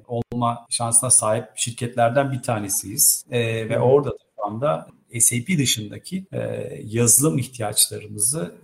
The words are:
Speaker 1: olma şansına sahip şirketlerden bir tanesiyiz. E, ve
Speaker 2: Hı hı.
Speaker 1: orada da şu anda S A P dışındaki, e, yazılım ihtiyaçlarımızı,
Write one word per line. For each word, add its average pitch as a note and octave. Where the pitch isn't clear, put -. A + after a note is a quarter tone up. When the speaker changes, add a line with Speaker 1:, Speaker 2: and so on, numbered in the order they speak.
Speaker 1:
olma A#2+
şansına A#2+
sahip A2
şirketlerden A#2+
bir B2
tanesiyiz. G#2
E, B2
ve A2+
Speaker 2:
Hı A#2+
hı. A#2+
Speaker 1:
orada C3
da A2
şu G#2+
anda A2+
S -
A A#2+
P F#3
dışındaki, B2
e, B2
yazılım A#2+
ihtiyaçlarımızı, A2